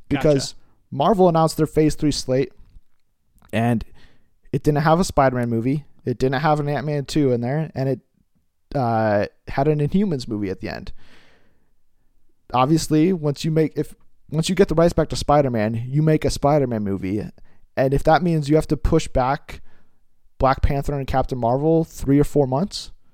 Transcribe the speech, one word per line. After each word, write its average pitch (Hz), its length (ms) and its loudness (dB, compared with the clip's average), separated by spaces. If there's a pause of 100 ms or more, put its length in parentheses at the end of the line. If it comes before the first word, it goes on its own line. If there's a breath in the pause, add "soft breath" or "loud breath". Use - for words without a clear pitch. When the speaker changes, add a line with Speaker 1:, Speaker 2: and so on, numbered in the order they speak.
Speaker 1:
Gotcha. 143 180 0
Speaker 2:
Because 139 280 0 (360)
Marvel 175 380 4
announced 160 280 2
their 156 100 2
Phase 151 280 2
three 151 160 0
slate, 131 400 -2 (1000)
and 113 320 0 (680 soft breath)
it 139 120 -2
didn't 147 200 2
have 160 160 4
a 196 40 0
Spider-Man 127 460 2
movie. 127 360 -2 (200)
It 123 140 -4
didn't 131 220 0
have 151 180 2
an 143 100 -6
Ant-Man 147 360 -4
two 139 260 0
in 120 100 0
there, 139 320 -4
and 135 160 -4
it, 131 100 -4 (760)
uh, 113 500 0 (220)
had 143 200 -2
an 151 120 0
Inhumans 147 480 -2
movie 104 220 -6
at 95 120 -8
the 104 80 -10
end. 65 220 -10 (1600 soft breath)
Obviously, 156 600 2
once 147 300 -4
you 165 80 -2
make, 156 240 0
if, - 200 -6 (340)
once 160 200 -2
you 190 60 2
get 196 120 4
the - 80 -2
rights 165 180 4
back 156 160 0
to 131 60 -4
Spider-Man, 120 720 0
you 139 140 0
make 156 240 2
a 139 40 2
Spider-Man 131 540 0
movie. 98 400 -4 (520 soft breath)
And 135 180 0
if 135 100 0
that 156 180 4
means 160 280 0
you 151 60 4
have 156 120 2
to 151 100 -2
push - 300 2
back 135 540 -4 (760)
Black 131 240 2
Panther 143 320 0
and 135 140 -6
Captain 131 300 -2
Marvel 143 460 2
three 139 360 0
or 143 40 4
four 143 220 2
months, 135 460 -6 (220)